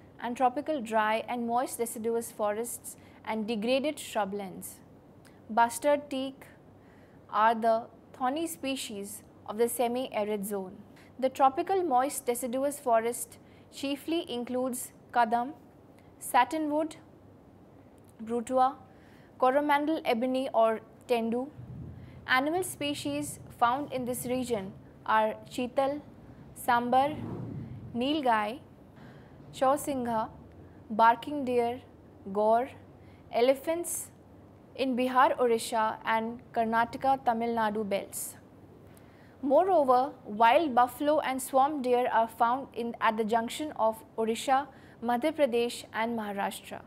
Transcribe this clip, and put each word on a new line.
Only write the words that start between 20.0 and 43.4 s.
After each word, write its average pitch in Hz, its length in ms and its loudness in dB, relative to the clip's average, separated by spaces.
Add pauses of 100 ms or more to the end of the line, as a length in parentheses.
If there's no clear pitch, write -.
ebony 254 480 0
or 226 280 2 (280)
tendu. 233 400 -2 (800)
Animal 294 360 2
species 294 800 -6 (180)
found 262 340 0
in 254 120 -4
this 240 220 -6
region 240 460 -4 (340)
are 220 280 2 (160)
cheetal, 269 500 -2 (680)
sambar, 254 500 4 (800)
nilgai, 247 640 0 (960)
chausingha, 262 760 2 (640)
barking 233 540 4
deer, 247 360 0 (520)
gaur, 226 360 4 (640)
elephants 277 760 0 (680)
in 254 200 0
Bihar, 254 440 4
Orissa 226 640 2
and 226 360 -2 (120)
Karnataka, 233 720 0
Tamil 233 300 0
Nadu 214 340 0
belts. - 480 -6 (1080)
Moreover, 285 680 4 (120)
wild 233 500 4
buffalo 285 460 2
and 262 200 -2
swamp 277 420 2
deer 247 300 2
are 226 160 2
found 254 460 0
in, 233 260 -6
at 220 160 4
the 226 80 0
junction 233 520 -2